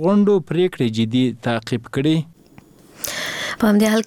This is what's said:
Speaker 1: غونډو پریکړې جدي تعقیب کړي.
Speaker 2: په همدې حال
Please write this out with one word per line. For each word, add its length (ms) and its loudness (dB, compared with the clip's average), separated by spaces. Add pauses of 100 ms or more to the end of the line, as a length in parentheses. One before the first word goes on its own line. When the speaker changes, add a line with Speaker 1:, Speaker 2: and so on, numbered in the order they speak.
Speaker 1:
غونډو 280 4 (180)
پریکړې 340 0 (140)
جدي 240 2 (240)
تعقیب 500 -4
کړي. 180 2 (1400)
Speaker 2:
په 100 2
همدې 200 4
حال 160 2